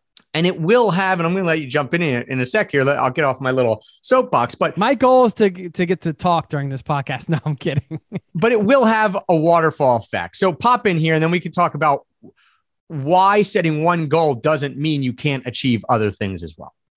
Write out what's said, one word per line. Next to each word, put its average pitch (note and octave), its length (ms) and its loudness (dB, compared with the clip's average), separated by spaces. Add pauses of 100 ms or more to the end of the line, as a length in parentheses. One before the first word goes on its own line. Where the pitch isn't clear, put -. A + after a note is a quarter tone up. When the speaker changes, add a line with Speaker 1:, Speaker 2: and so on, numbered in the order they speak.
(340)
Speaker 1:
and E3 140 2
it F3+ 120 -2
will G#3 320 4
have, F#3+ 280 0
and E3 80 0
I'm F3 60 0
gonna F#3+ 120 -2
let D#3+ 140 0
you C#3+ 80 -8
jump C3+ 260 -2
in, E3+ 80 0
in C3 380 -2
a B2 60 0
sec G#3 260 -2
here. C#3 120 2
Let, C#3 140 2
I'll B2+ 140 0
get D3+ 140 0
off C3+ 160 -2
my C3 100 -2
little A#2+ 320 0 (180)
soapbox, B3+ 540 0
but D#3+ 220 -2
Speaker 2:
My A#3 180 2
goal B3+ 300 4
is G#3+ 100 0
to, F#3 340 -2
to F3+ 160 -2
get F3 160 -2
to D#3+ 120 -4
talk E3+ 360 -2
during C#3 200 -6
this C3+ 120 -8
podcast. C#3+ 480 -6
<laughs> - 0 -
No, D#3 160 0
I'm D3+ 100 -2
kidding. D3+ 440 -4 (340)
Speaker 1:
but F3 200 2
it G#4 100 2
will B3+ 220 4
have G#3+ 320 0 (100)
a F3 80 2
waterfall D#3 640 2
effect. F2+ 400 -8
So F#3 160 0
pop A#3+ 340 0
in F3 100 0
here, D#3+ 180 2
and D#3 60 2
then E3 100 0
we F3 100 -2
can E3 100 -10
talk F3 240 -2
about D3 300 0 (840)
why F#3 560 2
setting D#3+ 400 -2
one E3 240 0
goal D#3 260 0
doesn't C#3 420 -2
mean C#3+ 280 -2
you B2+ 100 -2
can't C3+ 320 -4
achieve A#2+ 440 -2
other G#2+ 200 2
things F#2+ 320 -8
as D#2+ 160 -14
well. C#2+ 160 -20 (240)